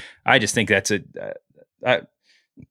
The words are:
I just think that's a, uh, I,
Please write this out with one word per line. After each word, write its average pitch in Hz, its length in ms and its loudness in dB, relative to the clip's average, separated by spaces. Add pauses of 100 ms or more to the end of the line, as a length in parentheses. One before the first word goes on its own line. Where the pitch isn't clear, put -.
(260)
I 120 120 6
just 101 160 -2
think 110 140 0
that's 98 240 2
a, 101 80 -2 (200)
uh, 50 120 -10 (520)
I, 123 160 0 (680)